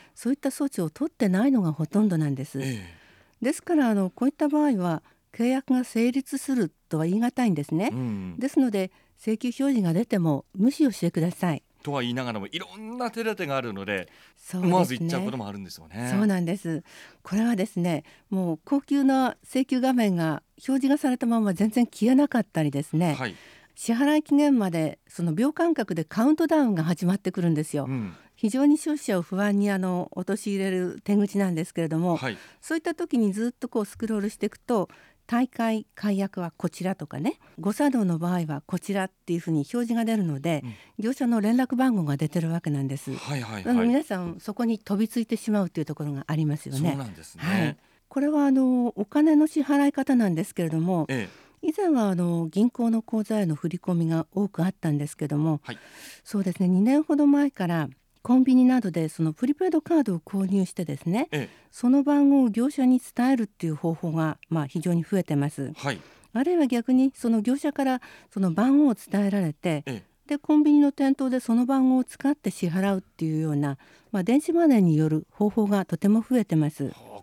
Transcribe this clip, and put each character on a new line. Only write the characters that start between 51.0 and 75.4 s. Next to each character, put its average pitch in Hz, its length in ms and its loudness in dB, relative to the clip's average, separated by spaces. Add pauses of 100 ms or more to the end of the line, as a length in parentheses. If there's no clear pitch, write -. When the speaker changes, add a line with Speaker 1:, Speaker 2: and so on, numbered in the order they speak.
Speaker 2:
え 117 200 -4
え。 - 400 -12
Speaker 1:
以 311 80 0
前 392 120 0
は 240 200 2
あ 185 60 0
の、 170 340 0
銀 214 220 2
行 233 200 -2
の 226 120 0
口 214 220 -4
座 214 160 -2
へ 190 60 0
の 156 100 0
振 165 140 -4
り 175 80 -4
込 180 160 -2
み 170 120 2
が 165 260 -2
多 196 160 -2
く - 160 -4
あ 190 40 0
っ 185 40 -2
た 160 200 -4
ん 147 60 0
で 147 100 -4
す - 80 -18
け 151 100 -4
ど 143 120 -2
も、 156 260 0
Speaker 2:
は 120 80 -12
い。 - 60 -14 (440)
Speaker 1:
そ - 160 -6
う 196 60 -2
で 180 80 -2
す - 80 -6
ね、 180 80 2
二 185 140 4
年 269 200 4
ほ 302 140 0
ど 294 100 4
前 285 240 4
か 190 160 -4
ら 165 220 -2 (340)
コ 247 120 2
ン 262 80 6
ビ 254 140 6
ニ 254 80 6
な 254 160 4
ど 196 100 -2
で 160 180 -2
そ - 140 -4
の 160 100 2
プ 240 140 -4
リ 285 80 2
ペ 381 120 -2
イ 349 40 0
ド 311 100 2
カ 330 180 2
ー 285 40 6
ド 196 140 -2
を - 20 -6
購 196 320 -4
入 196 140 2
し - 80 -6
て 180 120 -6
で 143 120 -6
す - 100 -16
ね、 208 240 0
Speaker 2:
え 143 180 -4
え。 - 220 -20
Speaker 1:
そ - 200 -2
の 277 120 4
番 285 280 4
号 277 120 6
を 247 60 4
業 226 220 0
者 269 140 0
に 254 160 4
伝 247 300 0
え 269 60 4
る 233 80 0
っ - 20 -2
て - 220 -6
い - 20 0
う 151 60 -2
方 165 180 -2
法 165 160 -4
が、 160 280 -2 (100)
ま 165 140 0
あ、 143 40 -4
非 165 140 -6
常 175 140 0
に 165 100 0
増 196 140 -2
え 175 40 2
て 156 140 -4
ま 143 120 0
す。 139 280 -8
Speaker 2:
は 139 160 -4
い。 87 80 -8 (320)
Speaker 1:
あ 226 100 -2
る 339 100 0
い 359 40 2
は 302 100 4
逆 240 260 0
に 262 220 4
そ - 140 -4
の 226 120 2
業 247 160 0
者 285 160 -2
か 277 120 -2
ら 254 160 0 (320)
そ 196 80 -4
の 185 120 2
番 262 320 4
号 285 40 4
を 226 60 2
伝 202 320 -2
え 196 40 0
ら 202 100 0
れ 160 120 0
て、 156 340 -4
Speaker 2:
え 117 160 -8
え。 - 0 - (240)
Speaker 1:
で、 294 120 -4
コ 302 180 0
ン 302 80 6
ビ 294 80 6
ニ 294 80 8
の 285 100 6
店 269 240 2
頭 262 160 -2
で 254 80 0
そ 233 160 0
の 240 120 2
番 262 240 4
号 254 80 4
を 254 60 0
使 - 240 -4
っ 294 60 2
て - 160 -4
支 - 160 -4
払 190 300 0
う - 20 -2
っ - 20 -6
て - 240 -10
い 156 140 0
う - 20 0
よ 156 100 -2
う 147 60 0
な、 143 220 -2 (320)
ま 202 100 -2
あ、 - 40 0
電 254 160 2
子 339 120 -2
マ 339 140 4
ネ 262 120 6
ー - 20 6
に 165 160 6
よ 156 120 4
る 156 220 -2
方 208 200 0